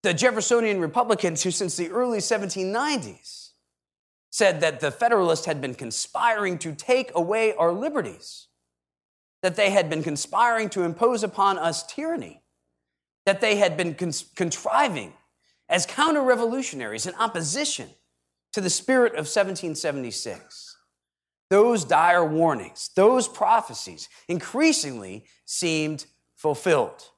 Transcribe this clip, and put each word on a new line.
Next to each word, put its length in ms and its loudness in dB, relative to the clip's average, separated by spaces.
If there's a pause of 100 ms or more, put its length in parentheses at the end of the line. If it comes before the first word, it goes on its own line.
The 100 0
Jeffersonian 680 2
Republicans, 640 0
who 80 0
since 240 -4
the 140 -4
early 300 -2
seventeen 520 -4
nineties 800 -6 (760)
said 300 2
that 200 0
the 100 0
Federalists 560 2
had 140 -4
been 140 -6
conspiring 840 -2
to 160 -8
take 400 0
away 400 2
our 180 4
liberties, 760 -6 (960)
that 120 0
they 160 2
had 180 2
been 140 -2
conspiring 680 0
to 120 -2
impose 400 0
upon 360 2
us 280 -2
tyranny, 560 -8 (840)
that 160 2
they 160 2
had 200 2
been 180 -2
cons-, 300 -6 (100)
contriving 760 -2 (560)
as 180 2
counter-revolutionaries 1200 0
in 80 -8
opposition 760 -4 (640)
to 80 -2
the 100 -2
spirit 440 2
of 140 -6
seventeen 460 -2
seventy-six. 1000 -8 (720)
Those 340 6
dire 400 6
warnings, 680 0
those 340 6
prophecies 800 -2 (200)
increasingly 960 -2 (200)
seemed 640 -2 (300)
fulfilled. 800 0